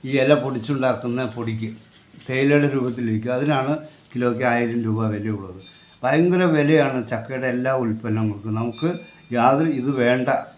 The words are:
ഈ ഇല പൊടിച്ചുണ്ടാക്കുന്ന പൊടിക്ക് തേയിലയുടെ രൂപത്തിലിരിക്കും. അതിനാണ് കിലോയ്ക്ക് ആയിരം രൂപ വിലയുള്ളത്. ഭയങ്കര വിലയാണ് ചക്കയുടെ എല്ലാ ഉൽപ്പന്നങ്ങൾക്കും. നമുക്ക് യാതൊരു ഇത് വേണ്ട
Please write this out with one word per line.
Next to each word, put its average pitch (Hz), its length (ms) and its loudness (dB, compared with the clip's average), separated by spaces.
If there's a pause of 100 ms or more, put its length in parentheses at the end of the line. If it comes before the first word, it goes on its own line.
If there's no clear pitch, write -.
ഈ 131 40 -4 (120)
ഇല 143 100 8 (100)
പൊടിച്ചുണ്ടാക്കുന്ന 127 760 -2 (140)
പൊടിക്ക് 110 340 -6 (580)
തേയിലയുടെ 143 480 4
രൂപത്തിലിരിക്കും. 120 640 -2
അതിനാണ് 139 360 0 (380)
കിലോയ്ക്ക് 123 400 -2
ആയിരം 120 360 0
രൂപ 110 120 0 (140)
വിലയുള്ളത്. 98 480 -6 (420)
ഭയങ്കര 175 400 4 (120)
വിലയാണ് 143 440 4 (120)
ചക്കയുടെ 127 440 -6
എല്ലാ 127 160 -2 (120)
ഉൽപ്പന്നങ്ങൾക്കും. 110 760 -2
നമുക്ക് 120 300 -2 (480)
യാതൊരു 139 420 4
ഇത് 127 100 -2 (120)
വേണ്ട 123 280 2 (280)